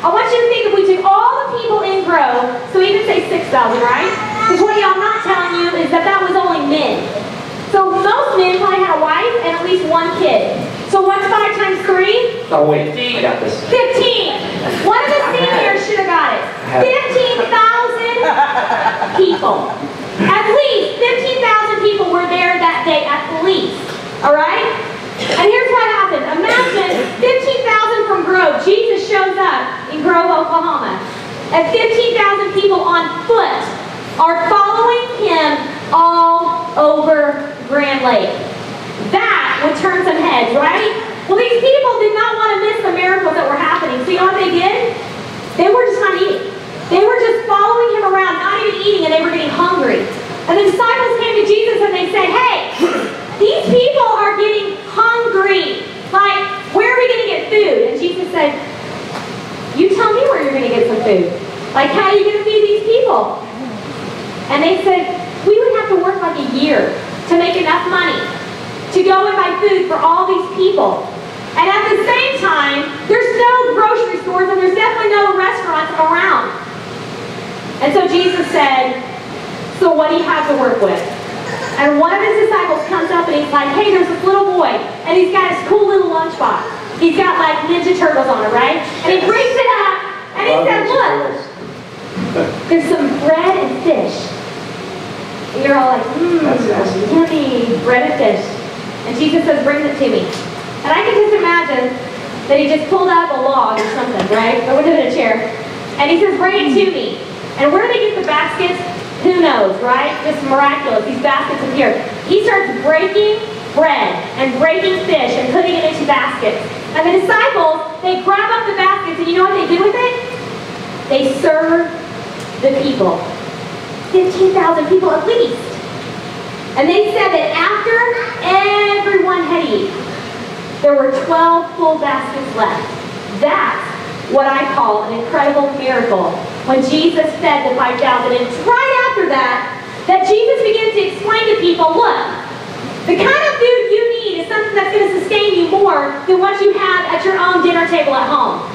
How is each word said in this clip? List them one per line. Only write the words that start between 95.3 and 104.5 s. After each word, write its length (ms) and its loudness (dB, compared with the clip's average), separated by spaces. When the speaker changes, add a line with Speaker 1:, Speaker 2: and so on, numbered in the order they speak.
Speaker 1:
And 100 -2
you're 120 4
all 120 2
like, 140 0
"Hmm, 280 2
Speaker 2:
That's 200 0
awesome. 360 0
Speaker 1:
yummy, 680 0
bread 260 2
and 100 -2
fish." 240 2
And 120 -6
Jesus 260 2
says, 200 2
"Bring 200 0
it 140 -2
to 100 2
me." 160 0
And 80 2
I 100 2
can 120 0
just 200 4
imagine 560 0
that 100 4
he 100 2
just 200 0
pulled 200 2
up 280 2
a 60 -4
log 380 2
or 160 -2
something, 280 -4
right? 300 0